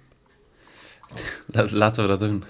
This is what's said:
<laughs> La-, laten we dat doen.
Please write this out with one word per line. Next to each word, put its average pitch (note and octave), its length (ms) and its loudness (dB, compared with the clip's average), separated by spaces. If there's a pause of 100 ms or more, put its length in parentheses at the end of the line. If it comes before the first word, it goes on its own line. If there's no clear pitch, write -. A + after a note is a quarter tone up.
(680)
<laughs> - 840 -14
La-, G#2+ 180 2
laten G#2+ 320 2
we G2 60 2
dat G2 100 2
doen. G#2 300 -2